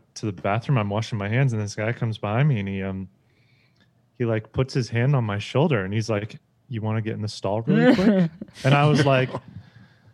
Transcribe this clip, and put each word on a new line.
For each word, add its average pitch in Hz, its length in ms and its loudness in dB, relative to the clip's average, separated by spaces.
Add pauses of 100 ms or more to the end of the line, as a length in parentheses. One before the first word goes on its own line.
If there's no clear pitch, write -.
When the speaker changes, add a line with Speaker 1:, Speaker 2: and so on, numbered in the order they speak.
(160)
Speaker 1:
to - 100 -10
the 104 80 -4
bathroom. 104 440 -2
I'm 104 120 0
washing 107 280 -4
my 101 120 -4
hands 127 240 0
and 107 80 -2
this 104 140 -8
guy 110 180 -2
comes 113 240 -4
behind 113 320 0
me 117 100 2
and 98 80 -4
he, 98 160 -4
um, 95 240 -6 (1080)
he, 123 80 -2
like, 110 260 -2
puts 131 220 -2
his 127 160 -2
hand 123 260 2
on 123 80 2
my 104 160 -2
shoulder 127 460 0
and 98 80 -6
he's 110 160 -2
like, 104 300 -4 (300)
"You 113 120 -6
wanna 110 200 -2
get 110 120 -6
in 107 80 -8
the 107 60 -4
stall 101 340 -4
really 226 340 4
quick?" 190 360 2 (140)
Speaker 2:
<laughs> - 180 -20
Speaker 1:
And 131 100 4
I 143 120 4
was 143 200 4
like, 131 240 2 (840)